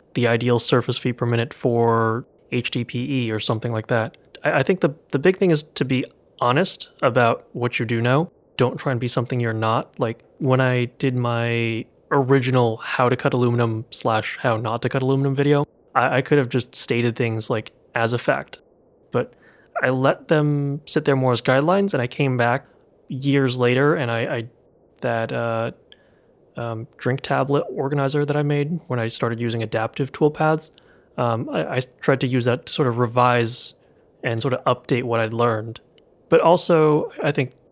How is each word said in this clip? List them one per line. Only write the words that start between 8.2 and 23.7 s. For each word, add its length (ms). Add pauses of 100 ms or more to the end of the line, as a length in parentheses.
Don't 220
try 140
and 80
be 80
something 320
you're 120
not. 460
Like, 240 (160)
when 240
I 240 (120)
did 180
my 680 (280)
original 640
how 320
to 80
cut 180
aluminum 560
slash 500
how 160
not 260
to 60
cut 140
aluminum 320
video, 320 (280)
I, 240
I 40
could 160
have 100
just 260
stated 420
things, 340
like, 220 (240)
as 160
a 60
fact. 420 (500)
But 220 (500)
I 60
let 400
them 580
sit 180
there 120
more 160
as 80
guidelines, 540
and 80
I 40
came 300
back 300 (420)
years 500
later, 380